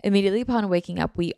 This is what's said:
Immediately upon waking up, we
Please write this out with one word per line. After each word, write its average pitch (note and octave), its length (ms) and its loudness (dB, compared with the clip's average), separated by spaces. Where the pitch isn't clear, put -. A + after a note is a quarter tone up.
Immediately G3 380 2
upon A#3 280 -2
waking F3 300 -2
up, E3 180 -4
we F3 220 -2